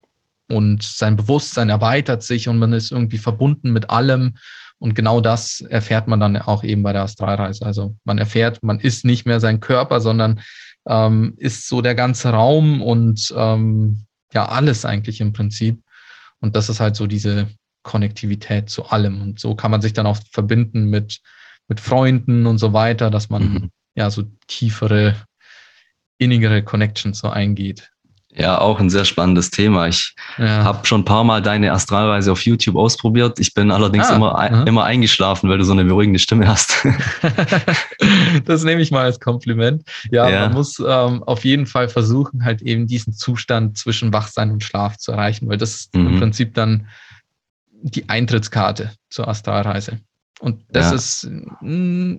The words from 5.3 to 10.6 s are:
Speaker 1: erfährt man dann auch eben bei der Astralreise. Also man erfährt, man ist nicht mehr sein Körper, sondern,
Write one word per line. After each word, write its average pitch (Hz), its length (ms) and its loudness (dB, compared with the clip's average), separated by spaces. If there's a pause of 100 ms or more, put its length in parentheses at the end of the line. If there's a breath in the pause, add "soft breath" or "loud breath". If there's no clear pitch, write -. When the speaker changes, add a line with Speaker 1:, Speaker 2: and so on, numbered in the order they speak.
Speaker 1:
erfährt 110 480 -2
man 110 120 2
dann 104 160 2
auch 107 280 -2
eben 107 180 0
bei 101 100 0
der 98 100 -2
Astralreise. 98 640 -4
Also 104 380 -6
man 104 140 -2
erfährt, 113 440 0
man 104 180 -2
ist 127 240 -2
nicht 120 220 0
mehr 117 140 2
sein 110 200 2
Körper, 127 400 0
sondern, 110 400 0 (480 loud breath)